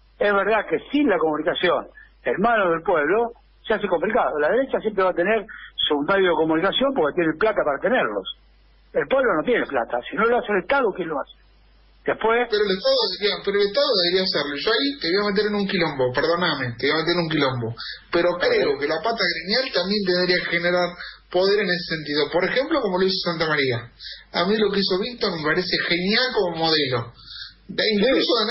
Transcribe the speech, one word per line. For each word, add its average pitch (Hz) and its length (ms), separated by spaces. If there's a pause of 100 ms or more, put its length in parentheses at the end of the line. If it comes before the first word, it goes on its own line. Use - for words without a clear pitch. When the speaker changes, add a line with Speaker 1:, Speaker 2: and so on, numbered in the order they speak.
(180)
Speaker 1:
es 208 140
verdad 202 360
que 160 100 (120)
sin 294 180
la 185 100
comunicación 151 680 (380)
en 123 160
manos 208 300
del 165 120
pueblo 185 500 (340)
se 220 80
hace 202 140
complicado. 175 500
La 147 120
derecha 254 300
siempre 214 240
va 185 60
a 175 40
tener 196 320 (300)
sus 147 300
medios 190 260
de 160 100
comunicación 175 520
porque 233 220
tiene 165 220
plata 214 260
para 143 160
tenerlos. 147 560 (560)
El 156 160
pueblo 185 280
no 156 80
tiene 208 220
plata. 120 320 (120)
Si - 60
no 208 100
lo 240 120
hace 208 140
el 196 100
Estado, 262 300
¿quién 175 160
lo 160 120
hace? - 180 (640)
Después 226 440
Speaker 2:
Pero 208 160
el 190 80
Estado 269 240 (160)
debería, 202 320
pero 196 160
el 202 80
Estado 277 220 (100)
debería 180 240
hacerlo. 180 320
Yo 143 160
ahí 277 160 (120)
te - 120
voy 196 80
a 208 100
meter 202 220
en 208 80
un 196 80
quilombo, 160 440
perdóname, 147 680
te 139 80
voy 151 80
a 160 80
meter 170 120
en 180 80
un 156 60
quilombo. 131 380 (440)
Pero 175 160 (120)
creo 160 340
Speaker 1:
Ok. - 60
Speaker 2:
que 147 80
la - 160
pata 220 160
gremial 185 520
también 196 320
tendría 180 380
que - 160
generar 175 300 (420)
poder 196 300
en 190 100
ese 175 160 (100)
sentido. 147 360
Por 170 120
ejemplo, 277 380
como 185 160
lo 190 80
hizo 185 180
Santa 165 220
María. 135 320 (540)
A 165 160
mí 214 100
lo 202 140
que 196 100
hizo 190 160
Víctor 226 380
me 156 80
parece 170 320 (100)
genial 196 480
como 170 320
modelo. 135 460 (580)
De, 190 140 (100)
incluso 262 400
Speaker 1:
Sí. 233 80
Speaker 2:
de 208 80